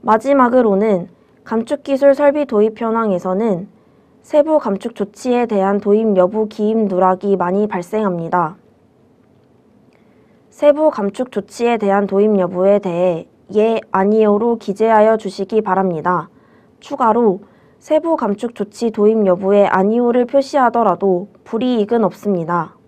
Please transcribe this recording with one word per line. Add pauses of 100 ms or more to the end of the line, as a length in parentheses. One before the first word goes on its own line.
마지막으로는 (340)
감축
기술
설비
도입
현황에서는 (500)
세부
감축
조치에
대한
도입
여부
기입
누락이
많이
발생합니다. (1900)
세부
감축
조치에
대한
도입
여부에
대해 (260)
예, (120)
아니오로
기재하여
주시기
바랍니다. (500)
추가로 (360)
세부
감축
조치
도입
여부에
아니오를
표시하더라도 (160)
불이익은
없습니다. (120)